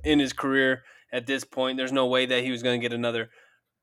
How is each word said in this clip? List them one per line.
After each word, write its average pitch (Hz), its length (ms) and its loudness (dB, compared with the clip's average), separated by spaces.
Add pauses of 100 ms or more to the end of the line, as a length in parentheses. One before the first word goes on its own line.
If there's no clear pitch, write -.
in 151 160 4
his 131 160 2
career 135 480 2 (300)
at 123 140 -6
this 135 180 -4
point, 131 340 -4
there's 131 140 -4
no 135 140 2
way 127 200 2
that 123 180 0
he 131 60 -2
was 120 120 -6
gonna 123 160 0
get 120 140 -2
another, 117 380 -4 (520)